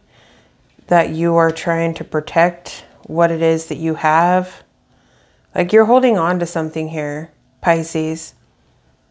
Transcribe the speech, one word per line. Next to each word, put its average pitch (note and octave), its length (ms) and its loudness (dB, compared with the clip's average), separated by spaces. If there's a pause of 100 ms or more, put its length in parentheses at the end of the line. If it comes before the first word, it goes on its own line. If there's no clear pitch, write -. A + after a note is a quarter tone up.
(880)
that E3 240 2
you E3 240 0
are E3 160 4
trying E3 440 -2
to - 80 -12
protect - 840 -2 (180)
what E3 260 0
it E3 140 -2
is E3 240 0
that D3+ 100 -8
you D#3+ 180 -4
have. F3 680 0 (880)
Like, F3+ 180 -2
you're A3 140 6
holding A#3+ 320 4
on F3 220 0
to E3+ 80 -4
something D#3+ 420 -6
here, D3+ 400 -8 (320)
Pisces, D#3+ 720 -2 (760)